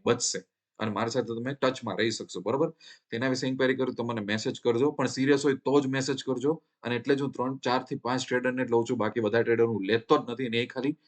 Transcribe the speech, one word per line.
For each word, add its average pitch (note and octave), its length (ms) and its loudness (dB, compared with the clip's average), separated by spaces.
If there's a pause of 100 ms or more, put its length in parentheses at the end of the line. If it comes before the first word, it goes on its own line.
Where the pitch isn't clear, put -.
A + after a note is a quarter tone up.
બચશે A#2 340 0 (400)
અને A2 120 -2
મારી A2 180 -2
સાથે A#2+ 160 -2
તમે A#2 280 -6
ટચમાં B2+ 440 -2
રહી A2 140 2
શકશો, F#2+ 300 -8
બરોબર? C3+ 280 0 (420)
તેના C3 180 -2
વિશે C3 180 -2
ઇન્ક્વાયરી C3 280 2
કરવી C3 200 -2
તો A#2+ 80 -4
મને A#2 180 -4
મેસેજ G#2 420 -4
કરજો, B2 280 2
પણ C#3 160 -2
સિરિયસ C#3 380 2
હોય C#3 80 4
તો C3+ 280 2
જ C3+ 60 0
મેસેજ C3+ 360 -2
કરજો. C3 400 -2 (200)
અને A#2+ 120 -2
એટલે B2 200 2
જ C#3 60 0
હું C3 100 -2
ત્રણ, C3 260 -4
ચાર B2+ 260 0
થી - 120 -8
પાંચ B2+ 320 -4
ટ્રેડરને B2+ 380 0
જ A#2 60 -6
લઉં A#2 180 4
છું, B2+ 80 0
બાકી A2 220 0
બધા A2 220 2
ટ્રેડર A2+ 220 4
હું A2 200 0
લેતો A2+ 340 2
જ A#2+ 120 -4
નથી. A#2+ 160 -4
અને A#2 120 -2
એ A#2+ 80 2
ખાલી C3+ 320 -4 (100)